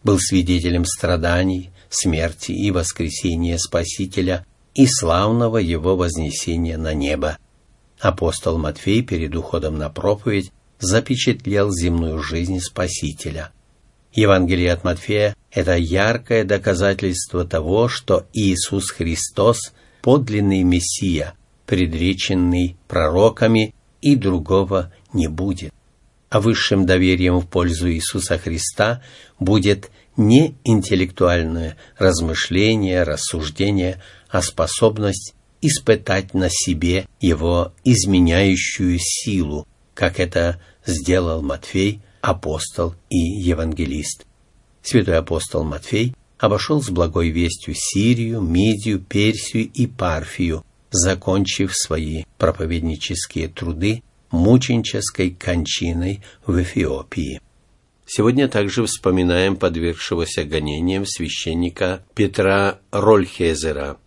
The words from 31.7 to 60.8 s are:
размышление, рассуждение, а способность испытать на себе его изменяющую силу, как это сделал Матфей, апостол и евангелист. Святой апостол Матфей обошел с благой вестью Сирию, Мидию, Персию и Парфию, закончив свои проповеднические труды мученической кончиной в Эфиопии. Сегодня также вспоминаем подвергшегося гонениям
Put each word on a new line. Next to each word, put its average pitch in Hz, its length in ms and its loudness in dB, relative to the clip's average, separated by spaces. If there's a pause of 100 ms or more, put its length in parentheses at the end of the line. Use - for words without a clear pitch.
размышление, 92 1040 2
рассуждение, 87 960 -2 (280)
а 90 140 0
способность 104 920 0 (260)
испытать 107 720 0
на 92 160 0
себе 87 580 -2 (120)
его 85 520 0 (100)
изменяющую 92 1160 2
силу, 80 640 -4 (260)
как 90 280 -2
это 87 400 -2 (260)
сделал 85 560 0
Матфей, 95 580 -2 (200)
апостол 85 720 -4 (160)
и 92 80 2
евангелист. 82 1080 -2 (580)
Святой 92 360 2
апостол 80 440 -4
Матфей 101 540 -4 (220)
обошел 110 440 0
с 110 60 -8
благой 85 400 0
вестью 85 480 -2
Сирию, 113 640 0
Мидию, 101 580 0
Персию 107 720 -2
и - 160 0
Парфию, 80 800 -4 (260)
закончив 95 840 0
свои 80 480 -6 (140)
проповеднические 80 1080 -4
труды 87 540 -4 (280)
мученической 110 1040 2
кончиной 87 880 -4 (240)
в 87 160 2
Эфиопии. 71 800 -4 (640)
Сегодня 123 420 2
также 104 380 0
вспоминаем 92 720 2
подвергшегося 85 880 -2
гонениям 78 600 -2